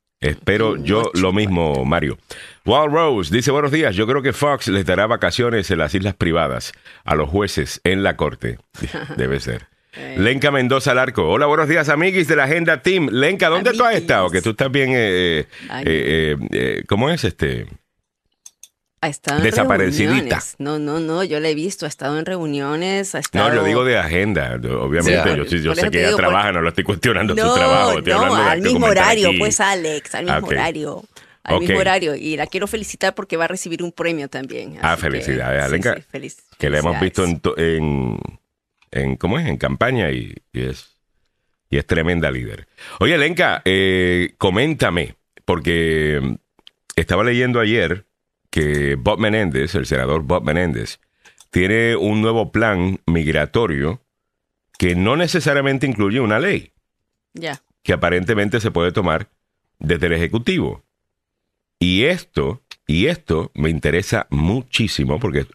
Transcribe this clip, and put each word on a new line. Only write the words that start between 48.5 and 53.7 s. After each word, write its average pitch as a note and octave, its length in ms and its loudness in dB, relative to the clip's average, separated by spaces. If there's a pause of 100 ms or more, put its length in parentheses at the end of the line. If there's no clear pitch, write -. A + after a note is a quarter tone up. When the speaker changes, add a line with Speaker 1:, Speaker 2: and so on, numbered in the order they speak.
Speaker 1:
que D2 440 0
Bob F2 240 0
Menéndez, F#2+ 560 0
el C#2+ 100 -2
senador C#2 380 0
Bob C2 200 0
Menéndez, D2 560 -2 (520)
tiene A2 440 2
un G#2 280 2
nuevo A2+ 280 0
plan F#2+ 540 2
migratorio D#2 960 0 (800)